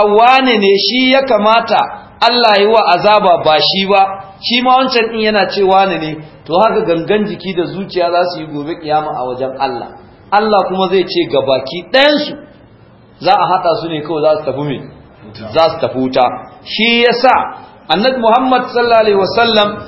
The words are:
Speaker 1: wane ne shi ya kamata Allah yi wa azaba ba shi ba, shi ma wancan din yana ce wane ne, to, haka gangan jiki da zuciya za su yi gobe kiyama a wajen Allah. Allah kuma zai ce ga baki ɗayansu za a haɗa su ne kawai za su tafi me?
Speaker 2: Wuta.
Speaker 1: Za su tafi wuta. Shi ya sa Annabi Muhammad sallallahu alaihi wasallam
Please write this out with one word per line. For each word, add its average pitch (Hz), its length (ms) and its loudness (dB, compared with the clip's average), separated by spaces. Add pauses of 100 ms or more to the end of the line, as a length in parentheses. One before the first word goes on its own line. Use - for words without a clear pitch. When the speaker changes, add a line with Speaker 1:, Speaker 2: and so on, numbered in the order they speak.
Speaker 1:
wane 240 520 4
ne 196 200 4
shi 254 340 0
ya 269 100 4
kamata 220 580 2 (380)
Allah 233 420 2
yi 202 60 4
wa 220 160 4 (140)
azaba 190 500 2
ba 156 140 4
shi 190 260 -2
ba, 190 160 4 (400)
shi 240 200 -2
ma 254 160 2
wancan 240 340 0
din 226 100 -4
yana 214 260 0
ce 202 160 -4
wane 190 360 2
ne, 156 120 -6 (340)
to, 147 140 -4
haka 214 220 2
gangan 170 440 0
jiki 185 280 -8
da 170 120 -2
zuciya 175 460 -4
za 175 120 2 (100)
su 160 80 -10
yi 156 60 -10
gobe 147 340 -8
kiyama 151 320 -4
a 120 100 -6
wajen 127 360 -6
Allah. 131 300 -6 (420)
Allah 208 360 2
kuma 185 220 -2
zai 185 160 2
ce - 240 -2
ga 139 120 0
baki 135 380 -4 (140)
ɗayansu 285 400 2 (840)
za 156 140 0
a 185 140 2
haɗa 180 240 0 (100)
su 160 60 -6
ne 156 140 -6
kawai 151 220 -6
za 156 120 4
su - 100 -6
tafi 139 180 -4
me? 139 140 -4 (480)
Speaker 2:
Wuta. 107 280 -16
Speaker 1:
Za 160 160 2
su - 100 -6
tafi 120 180 -4
wuta. 131 260 0 (400)
Shi 233 380 -2
ya 240 120 2
sa 240 200 2 (540)
Annabi 233 320 0
Muhammad 254 480 2
sallallahu 233 340 2
alaihi 202 180 2
wasallam 214 500 0 (180)